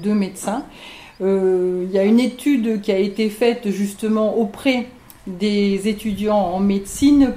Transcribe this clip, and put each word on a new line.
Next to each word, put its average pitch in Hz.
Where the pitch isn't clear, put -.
de 208
médecins. 202
Euh, 185
il 185
y 196
a 190
une 226
étude 233
qui 208
a 190
été 208
faite 233
justement 214
auprès 240
des 196
étudiants 208
en 185
médecine 240